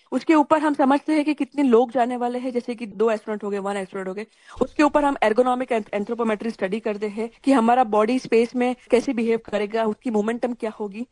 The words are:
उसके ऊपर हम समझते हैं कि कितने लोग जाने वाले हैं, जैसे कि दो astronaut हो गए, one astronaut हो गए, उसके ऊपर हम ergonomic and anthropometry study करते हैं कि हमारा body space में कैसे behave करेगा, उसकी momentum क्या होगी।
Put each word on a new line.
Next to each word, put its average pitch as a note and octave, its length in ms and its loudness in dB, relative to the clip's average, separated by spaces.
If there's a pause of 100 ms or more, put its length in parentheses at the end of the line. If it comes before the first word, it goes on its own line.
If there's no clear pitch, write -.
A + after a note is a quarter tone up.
(120)
उसके C4+ 220 2
ऊपर D#4 240 4
हम D4 160 0
समझते C#4+ 380 2
हैं D4+ 120 2
कि D4+ 100 0
कितने C#4+ 280 -4
लोग A#3+ 300 4
जाने B3 240 0
वाले A#3+ 220 -4
हैं, B3+ 140 -6
जैसे A#3+ 220 -4
कि A#3 120 -10
दो G3+ 240 0
astronaut G#3+ 340 -6
हो G3+ 60 -6
गए, G3+ 80 -4
one G3+ 180 -6
astronaut F#3+ 320 -8
हो F#3 60 -8
गए, G#3 120 -12 (360)
उसके C#4+ 200 -2
ऊपर D4 220 4
हम C#4 200 0
ergonomic B3 440 0
and A3 260 -4
anthropometry A3 580 -4
study G#3 280 -6
करते G#3 280 -6
हैं A3 220 -8 (140)
कि C4+ 80 4
हमारा B3 320 4
body G#3+ 340 2
space A#3 380 0
में B3 200 0 (140)
कैसे B3 220 2
behave A3+ 280 0 (100)
करेगा, G#3 340 -2
उसकी A3 260 -4
momentum A3+ 420 -2
क्या A3+ 180 -8
होगी। G#3+ 420 -10